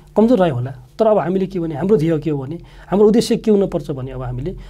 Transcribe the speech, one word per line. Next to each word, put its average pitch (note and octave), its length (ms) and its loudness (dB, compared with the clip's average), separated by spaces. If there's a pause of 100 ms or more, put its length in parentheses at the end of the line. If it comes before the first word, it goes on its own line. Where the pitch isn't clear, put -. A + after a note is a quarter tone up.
(160)
कमजोर A3+ 220 4
रह्यो F3 160 2
होला, A#2+ 160 -6
तर - 360 -4
अब G#3+ 120 4
हामीले F#3 280 -2
के F#3 140 -6
भने, E3 140 -6
हाम्रो F#3+ 220 0
ध्येय D#3+ 220 2
के D#3 120 -4
हो D3 80 -2
भने, C#3 200 -8 (280)
हाम्रो G3+ 200 4
उद्देश्य G#3+ 300 2
के - 140 -2
हुनुपर्छ F#3 400 0
भने, C3 220 -8
अब B2+ 100 -10
हामीले B2 340 -8 (140)